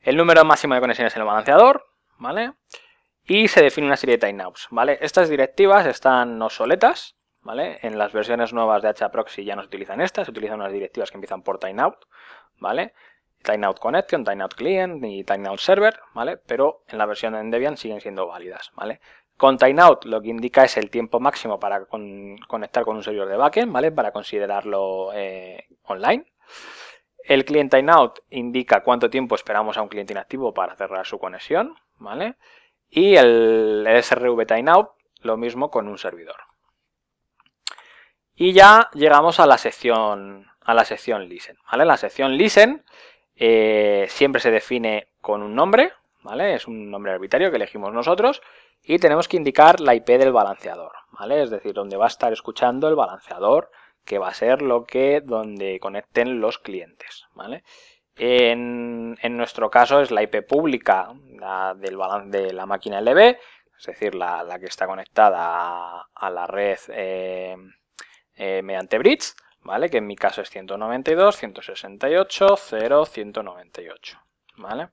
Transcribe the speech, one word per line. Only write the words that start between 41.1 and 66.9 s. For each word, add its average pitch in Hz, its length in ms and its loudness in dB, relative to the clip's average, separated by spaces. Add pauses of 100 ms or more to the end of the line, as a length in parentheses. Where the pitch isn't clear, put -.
listen, - 300 -20 (120)
¿vale? 127 140 2
La 147 140 2
sección 135 380 -4
listen, 220 480 4 (520)
eh, 107 720 2
siempre 139 320 0
se 123 100 2
define 110 580 -2 (120)
con 104 220 -4
un 104 120 -10
nombre, 208 380 2 (300)
¿vale? 151 320 -4
Es - 120 -8
un 110 240 -14
nombre 101 220 -8
arbitrario 110 380 -2
que 147 60 -4
elegimos 104 360 -8
nosotros 175 480 -2 (420)
y 165 160 -2
tenemos 165 300 2
que - 80 -4
indicar 156 440 6
la 139 140 4
I 117 60 -2
P 123 160 2
del 135 160 4
balanceador, 98 600 -2 (180)
¿vale? 131 320 -4
Es 123 80 -4
decir, 101 240 -8
donde 98 240 -8
va 104 80 2
a - 20 2
estar - 240 -2
escuchando 123 560 -4
el 156 60 2
balanceador, 101 760 -2 (340)
que 101 140 -6
va 92 100 -6
a 92 60 -10
ser 127 280 0
lo 120 240 -2
que, 139 340 0
donde 107 600 -8
conecten 117 600 -6
los 110 180 -4
clientes, - 760 -18
¿vale? 107 280 -18 (540)
En, 120 1040 -2
en 120 160 -6
nuestro 113 340 -6
caso 123 300 4
es 135 100 -2
la 107 120 0
I 107 60 -2
P 107 140 -6
pública, 117 720 -2 (260)
la 95 360 -8
del 95 220 -12
balan-, 98 340 -8
de 98 220 -4
la 92 140 -12
máquina 98 320 -8
L 117 160 0
B, 226 240 6 (400)
es - 60 -20
decir, 101 300 -8
la, 87 280 -8
la 87 160 -14
que 92 80 -18
está - 200 -8
conectada 95 540 2
a, 87 720 -8
a 95 160 -8
la 87 160 -8
red, 98 320 -4 (100)
eh, 92 680 -10 (800)